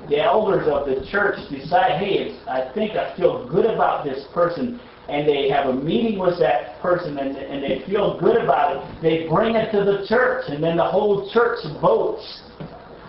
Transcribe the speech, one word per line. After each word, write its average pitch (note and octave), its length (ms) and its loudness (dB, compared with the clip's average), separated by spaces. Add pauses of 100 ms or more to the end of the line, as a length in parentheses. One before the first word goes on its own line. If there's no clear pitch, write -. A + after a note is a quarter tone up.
the C#3+ 120 2
elders F#3 460 2
of C#3+ 200 0
the C3 220 -2
church G3+ 300 0 (100)
decide, D#3+ 520 0
"Hey, G3+ 140 0
it's, - 340 -4
I C3 260 -4
think G#3 220 -2
I - 200 -4
feel D3+ 320 0
good G3 160 2
about - 400 2
this C3+ 300 -6
person," - 460 0 (280)
and D3 200 0
they C#3 200 4
have C#3 180 2
a C3 60 0
meeting F#3+ 460 0
with F3 220 2
that - 400 0
person D#3 380 0
and, C3+ 180 -4
and C#3 260 -8
they C3+ 240 -2
feel G3 320 0
good A3 240 4
about D3 340 2
it, - 240 -12
they D#3+ 280 0
bring G#3+ 260 2
it - 160 0
to G3+ 140 2
the G3 240 2
church, B3+ 400 2
and D3 120 -4
then E3 180 0
the E3 60 4
whole G3+ 480 0
church - 280 2 (200)
votes. - 600 0 (680)